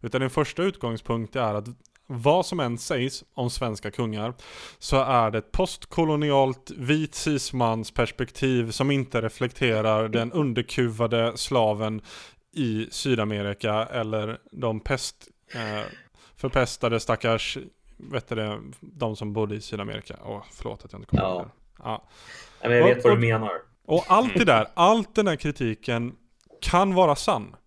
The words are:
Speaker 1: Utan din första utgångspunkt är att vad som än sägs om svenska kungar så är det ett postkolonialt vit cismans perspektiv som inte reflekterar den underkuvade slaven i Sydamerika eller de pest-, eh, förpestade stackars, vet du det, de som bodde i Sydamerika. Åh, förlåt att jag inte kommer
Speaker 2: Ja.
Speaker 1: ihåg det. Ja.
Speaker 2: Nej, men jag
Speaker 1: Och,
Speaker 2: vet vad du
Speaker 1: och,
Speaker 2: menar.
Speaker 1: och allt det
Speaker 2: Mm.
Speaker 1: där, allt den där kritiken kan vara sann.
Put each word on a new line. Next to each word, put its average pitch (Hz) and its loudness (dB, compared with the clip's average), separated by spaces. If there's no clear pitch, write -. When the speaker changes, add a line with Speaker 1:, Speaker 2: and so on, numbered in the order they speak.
Speaker 1:
Utan 127 -2
din 131 0
första 160 -2
utgångspunkt 117 -4
är 117 0
att 104 -4
vad 147 2
som 175 -4
än 120 -2
sägs - -4
om 123 -2
svenska 110 -6
kungar 113 -4
så - 0
är 123 4
det 113 0
ett - -4
postkolonialt 147 2
vit 147 0
cismans 123 0
perspektiv 120 -2
som 139 0
inte 127 0
reflekterar 110 0
den 117 -2
underkuvade 117 0
slaven 110 0
i 113 -2
Sydamerika 107 -2
eller 110 -2
de 110 -2
pest-, - -6
eh, 107 -6
förpestade 123 0
stackars, - -2
vet 113 -10
du 117 -4
det, 107 -4
de 120 -6
som 104 -8
bodde 104 -2
i 107 -10
Sydamerika. 104 -10
Åh, 104 -12
förlåt - -12
att - -20
jag 98 -16
inte - -18
kommer - 2
Speaker 2:
Ja. 92 -2
Speaker 1:
ihåg 90 -6
det. - -20
Ja. 110 -8
Speaker 2:
Nej, 120 -2
men 120 6
jag 170 8
Speaker 1:
Och, 247 6
Speaker 2:
vet - -8
vad - 8
du - 6
Speaker 1:
och, 120 2
Speaker 2:
menar. 110 0
Speaker 1:
och 170 2
allt 220 4
det 185 2
Speaker 2:
Mm. 226 4
Speaker 1:
där, 110 6
allt 202 4
den 214 2
där 170 2
kritiken 120 -4
kan 190 4
vara 175 6
sann. 117 -2